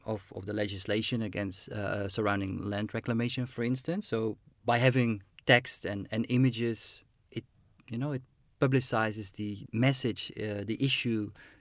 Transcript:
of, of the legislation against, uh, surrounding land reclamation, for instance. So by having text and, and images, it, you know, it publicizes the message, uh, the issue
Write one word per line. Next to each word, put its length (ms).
of, 300
of 100
the 80
legislation 680
against, 480
uh, 380
surrounding 500
land 360
reclamation, 520
for 200
instance. 420
So 300
by 140
having 460
text 380
and, 260
and 200
images, 720
it, 120
you 80
know, 160
it 80
publicizes 720
the 400
message, 640
uh, 280
the 140
issue 520